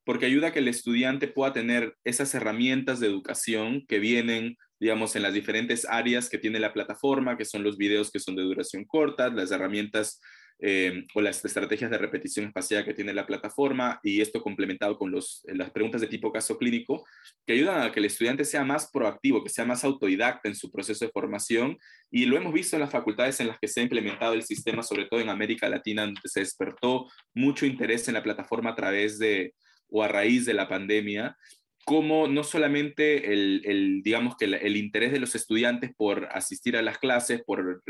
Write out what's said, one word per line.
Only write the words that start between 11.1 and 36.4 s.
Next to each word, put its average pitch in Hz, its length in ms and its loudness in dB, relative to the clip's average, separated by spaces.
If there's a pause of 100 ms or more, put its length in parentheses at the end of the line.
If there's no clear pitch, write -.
o 107 60 2
las 101 240 0
estrategias 104 440 -2
de 113 80 0
repetición 104 500 -4
espaciada 104 360 -2
que 104 100 -4
tiene 101 200 -6
la 98 120 -2
plataforma, 127 800 -2
y 101 160 2
esto 107 220 0
complementado 98 560 -2
con 95 120 -4
los, - 380 -6
eh, 92 80 -8
las 92 160 -4
preguntas 113 300 0
de 107 60 -2
tipo 107 260 -6
caso 110 240 -4
clínico, 120 480 -2 (400)
que - 80 0
ayudan 170 280 4
a 117 120 0
que 110 80 2
el 104 60 4
estudiante 123 360 0
sea 143 220 0
más 143 260 0
proactivo, 117 500 2
que - 80 -8
sea - 140 -2
más 123 220 0
autodidacta 117 640 2
en 101 60 -6
su - 140 -12
proceso 104 360 -4
de 107 60 -4
formación, 107 640 0 (340)
y 123 140 4
lo 127 100 4
hemos 165 160 0
visto 170 240 0
en 156 60 2
las - 100 -2
facultades 123 480 0
en 120 80 0
las 110 100 -6
que 107 120 -4
se - 100 -4
ha 120 40 4
implementado 117 500 0
el 113 100 0
sistema, 110 400 -4
sobre 101 220 -2
todo 117 160 0
en 110 80 -2
América 107 400 -2
Latina, 107 320 -2
donde 104 240 -4
se - 160 -2
despertó 123 680 -2 (240)
mucho 139 320 2
interés 127 440 0
en 113 60 -2
la 107 80 -2
plataforma 110 480 -2
a 113 40 -6
través 104 420 0
de, 101 360 0 (340)
o 107 160 2
a 104 60 2
raíz 113 360 4
de 117 80 2
la 98 140 2
pandemia, 104 720 -2 (480)
cómo 156 420 4
no 143 160 2
solamente 147 920 2
el, 98 320 2
el, 98 380 2
digamos 117 340 0
que 113 80 0
el, 98 80 2
el 104 240 0
interés 107 340 0
de 139 80 0
los 123 140 -4
estudiantes 120 640 0
por 101 280 0
asistir - 520 -4